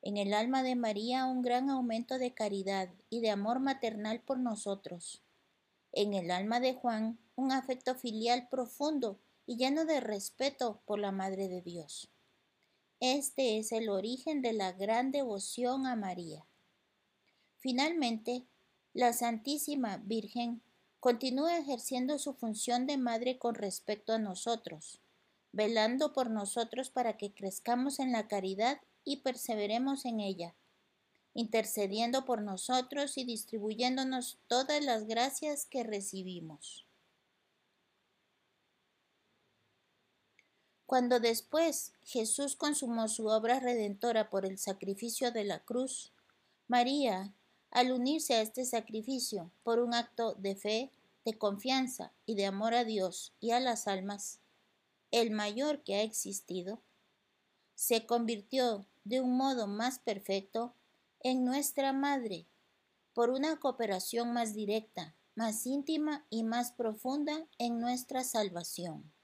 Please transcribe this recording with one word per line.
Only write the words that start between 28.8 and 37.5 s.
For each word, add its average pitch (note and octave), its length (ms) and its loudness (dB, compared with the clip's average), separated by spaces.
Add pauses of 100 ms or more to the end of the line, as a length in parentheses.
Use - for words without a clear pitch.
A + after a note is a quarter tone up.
y C#4+ 140 -2
perseveremos B3 880 -2
en A3+ 140 -2
ella, F3 360 -4 (760)
intercediendo A3+ 920 0
por A#3+ 160 0
nosotros B3+ 760 -2
y B3+ 80 -4
distribuyéndonos B3 1200 -2
todas C4+ 360 2
las A3+ 220 2
gracias C#4 600 -2
que B3 180 -4
recibimos. F#3 1040 -8 (4000)